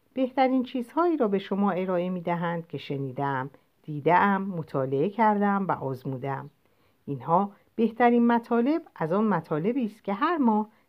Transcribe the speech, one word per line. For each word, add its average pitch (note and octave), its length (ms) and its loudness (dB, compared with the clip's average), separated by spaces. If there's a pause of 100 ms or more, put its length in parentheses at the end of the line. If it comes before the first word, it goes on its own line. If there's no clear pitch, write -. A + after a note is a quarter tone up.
(140)
بهترین C4 500 0
چیزهایی D4+ 540 -2
را A#3+ 100 2
به G3 120 0
شما G3+ 320 -2
ارائه F3+ 380 -2
می‌دهند E3+ 580 -4
که C#3 100 -10
شنیدم، C#3 720 -4 (340)
دیده‌ام، F3 580 2
مطالعه D#3 680 -2
کردم G3+ 580 2
و D#3+ 40 0
آزمودم. C3+ 800 -6 (560)
اینها E3 460 0 (240)
بهترین A#3 520 4
مطالب A#3+ 540 2 (140)
از D#3+ 160 -2
آن G#3 120 2
مطالبی G3+ 640 0
است - 180 -10
که G3 100 -4
هر D#4 240 0
ماه G#3+ 320 2 (200)